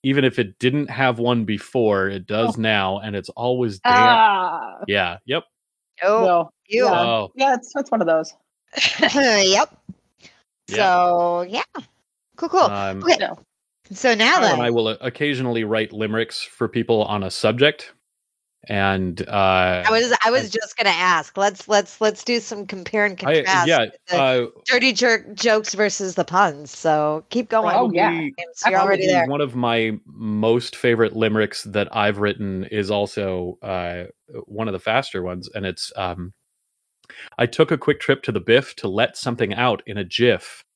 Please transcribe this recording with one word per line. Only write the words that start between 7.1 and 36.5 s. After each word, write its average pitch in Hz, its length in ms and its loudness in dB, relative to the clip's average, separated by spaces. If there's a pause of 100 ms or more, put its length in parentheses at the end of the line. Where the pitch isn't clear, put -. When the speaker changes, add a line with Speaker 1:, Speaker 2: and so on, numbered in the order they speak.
Speaker 2:
Yeah, 269 200 2
it's, 247 180 -12
that's 277 160 -6
one 226 120 0
of 170 60 0
those. 160 240 0 (400)
Speaker 3:
<laughs> - 300 -2
Yep. 220 760 2 (920)
Speaker 1:
Yeah. 202 80 -8
Speaker 3:
So, 175 760 2
yeah. 220 140 -6 (720)
Cool, 330 140 -6
cool. 370 120 2
Speaker 1:
Um, 98 420 0
Speaker 3:
Okay. - 160 2
Speaker 2:
No. - 200 -6 (520)
Speaker 3:
So 233 220 0
now 226 200 2
Speaker 1:
Kyle 370 100 4
Speaker 3:
then. 190 100 4
Speaker 1:
and 123 80 0
I 120 80 0
will, 117 200 0
uh, 107 120 -4
occasionally 127 600 -2
write 110 280 -2
limericks 110 520 -4
for - 240 -6
people 110 380 0
on 104 180 -4
a 92 80 -6
subject. 120 640 0 (720)
And, 95 600 0
uh, 92 600 2
Speaker 3:
I - 20 4
was, 233 240 2 (100)
I 226 80 4
was 262 160 0
Speaker 1:
I - 20 -12
Speaker 3:
just 214 280 -8
gonna 208 120 2
ask. 175 480 0
Let's, 196 320 -2
let's, 202 320 0
let's 214 240 0
do 240 160 -2
some 208 260 -12
compare 202 380 -2
and 196 80 -2
Speaker 1:
I, 160 280 0
Speaker 3:
contrast 185 280 2
Speaker 1:
yeah, 156 160 6
Speaker 3:
with - 100 -14 (140)
the 175 120 2
Speaker 1:
uh, 127 240 2 (200)
Speaker 3:
dirty 247 260 2
jerk 220 420 0
jokes 214 400 0
versus 190 420 -2
the 175 100 -2
puns. 160 520 0
So 156 520 0
keep 233 200 -4
going. 220 240 0
Speaker 2:
Oh, 226 180 2
yeah. 180 180 2
Speaker 1:
probably, 160 280 -4
Speaker 3:
James, - 300 -14
you're 190 100 2
already 190 260 2
Speaker 1:
probably 190 120 2
Speaker 3:
there. 170 120 2
Speaker 1:
one 143 140 -2
of 131 140 -4
my 117 500 0
most 110 680 -2
favorite 117 400 2
limericks 107 480 0
that 101 320 -2
I've 104 220 0
written 98 480 -4
is 104 260 -4
also, 98 720 -4
uh, 90 400 -6 (420)
one 110 220 -6
of 101 60 -4
the 92 60 -6
faster 110 440 -2
ones, 90 320 -8
and 98 100 -8
it's, - 300 -8
um, 90 380 -6 (1040)